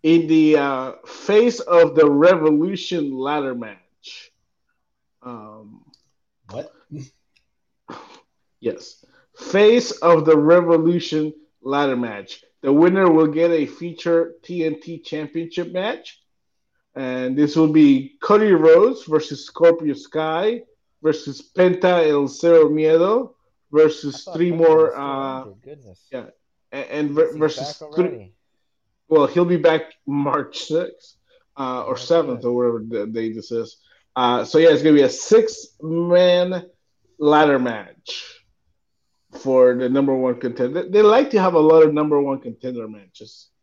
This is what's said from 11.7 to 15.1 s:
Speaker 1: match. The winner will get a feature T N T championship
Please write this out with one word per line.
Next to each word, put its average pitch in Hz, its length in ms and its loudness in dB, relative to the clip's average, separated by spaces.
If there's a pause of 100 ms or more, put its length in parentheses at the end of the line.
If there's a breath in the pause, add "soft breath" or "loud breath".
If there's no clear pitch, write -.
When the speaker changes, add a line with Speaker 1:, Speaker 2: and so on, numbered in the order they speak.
Speaker 1:
match. 107 480 -10 (180)
The 135 100 -2
winner 180 400 4
will 156 160 4
get 165 240 -2
a 156 140 -2
feature 170 680 -4 (100)
T 175 200 -8
N 156 160 -6
T 165 200 -16
championship 165 720 -10